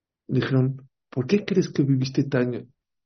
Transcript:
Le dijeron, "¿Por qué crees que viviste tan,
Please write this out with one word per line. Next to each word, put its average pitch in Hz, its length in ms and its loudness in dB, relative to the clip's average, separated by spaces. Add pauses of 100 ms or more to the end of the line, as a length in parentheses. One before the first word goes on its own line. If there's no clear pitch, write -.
(260)
Le 131 140 0
dijeron, 131 460 0 (220)
"¿Por 127 180 -4
qué 202 200 0
crees 180 240 0
que - 120 2
viviste 135 420 0
tan, 123 460 -2 (360)